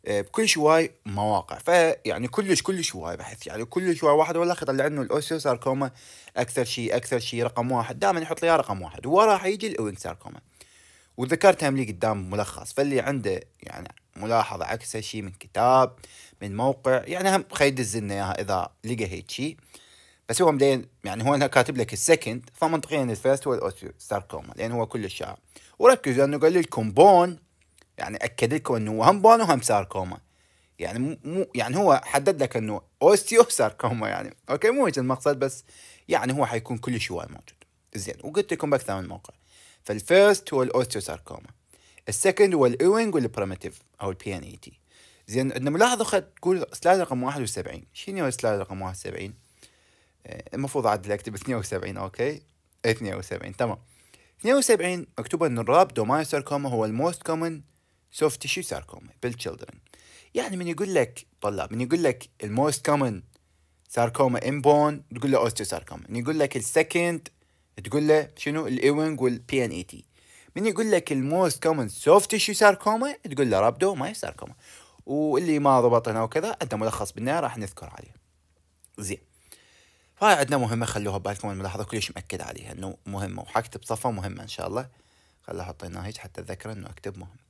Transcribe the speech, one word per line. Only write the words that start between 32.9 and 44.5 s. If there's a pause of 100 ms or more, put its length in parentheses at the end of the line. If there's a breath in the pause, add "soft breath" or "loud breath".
اوستيو
ساركوما،
يعني (140)
اوكي
مو
هيك
المقصد،
بس (440 loud breath)
يعني
هو
حيكون
كل
شيء
موجود. (300)
زين،
وقلت
لكم
باكثر
من
موقع. (480 soft breath)
فالفيرست
هو
الاوستيو
ساركوما، (600 soft breath)
السكند
هو
الايوينغ
والبريمتيف (200)
او
البي
ان
اي